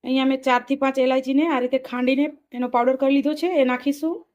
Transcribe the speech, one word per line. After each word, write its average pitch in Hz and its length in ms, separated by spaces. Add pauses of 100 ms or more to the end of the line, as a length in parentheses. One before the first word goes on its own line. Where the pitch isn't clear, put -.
અહીંયા 262 220
મેં 262 160
ચારથી 254 340
પાંચ 269 240
ઇલાયચીને 262 480
આ 285 120
રીતે 254 180
ખાંડીને 262 600 (140)
એનો 247 180
પાવડર 247 260
કરી 269 160
લીધો 277 220
છે, 302 140
એ 330 160
નાખીશું. 285 720